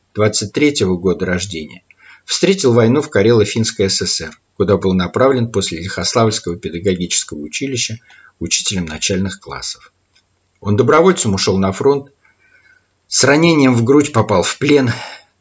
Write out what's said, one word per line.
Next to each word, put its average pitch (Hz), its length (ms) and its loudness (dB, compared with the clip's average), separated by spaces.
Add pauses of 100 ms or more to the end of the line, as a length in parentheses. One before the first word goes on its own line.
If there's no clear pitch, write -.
(160)
двадцать 104 380 0
третьего 139 420 0
года 87 300 -2
рождения, 87 580 -8 (400)
встретил 190 480 0
войну 120 300 4
в - 80 -8
Карело-Финской 104 800 2
С - 160 -4
С - 160 -6
Р, 78 180 -14 (160)
куда 98 220 2
был 95 160 0
направлен 117 580 0
после 92 280 -4
Лихославльского 92 760 -2
педагогического 87 840 -4
училища 117 600 -6 (400)
учителем 87 460 -4
начальных 92 560 -4
классов. - 500 -14 (680)
Он 104 160 0
добровольцем 156 560 4
ушёл 95 240 0
на 95 160 0
фронт, 139 400 -2 (960)
с - 160 0
ранением 147 500 4
в 117 80 2
грудь 143 300 4
попал 101 300 2
в - 140 -6
плен, 139 320 2 (520)